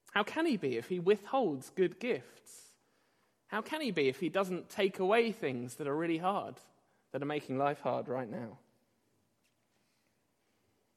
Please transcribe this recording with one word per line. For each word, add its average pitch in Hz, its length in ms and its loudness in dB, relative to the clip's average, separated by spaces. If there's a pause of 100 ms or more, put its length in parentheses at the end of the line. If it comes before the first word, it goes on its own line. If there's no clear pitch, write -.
(120)
How 208 120 4
can 320 220 0
he 302 100 2
be 131 220 0
if 117 100 -4
he 180 120 -2
withholds 190 720 2
good - 280 0
gifts? - 720 -6 (760)
How 208 140 -2
can 311 200 -4
he 262 100 0
be 156 160 4
if - 140 2
he 165 80 0
doesn't 180 400 0
take 196 300 0
away 214 340 4
things 127 420 -4
that 147 120 -6
are 139 80 0
really 165 240 0
hard, 180 360 -2 (560)
that 135 100 -4
are 143 40 -4
making 143 320 -2
life 143 240 2
hard 123 260 -2
right 120 220 -4
now? 117 300 -10 (2250)